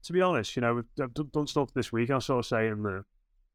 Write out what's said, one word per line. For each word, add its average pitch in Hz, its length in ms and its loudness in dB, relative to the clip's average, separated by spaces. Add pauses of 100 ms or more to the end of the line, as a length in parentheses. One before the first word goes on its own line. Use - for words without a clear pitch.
to 165 100 -8
be 180 60 4
honest. 170 380 2
You 127 40 0
know, 120 120 4
we've 120 240 -4
d-, 143 60 -2 (100)
d-, 151 180 -6
done 147 160 0
stuff 139 260 0
this 123 200 -2
week. 117 160 0
I 135 100 2
saw 123 220 0
saying 110 420 0
that 98 220 -4 (500)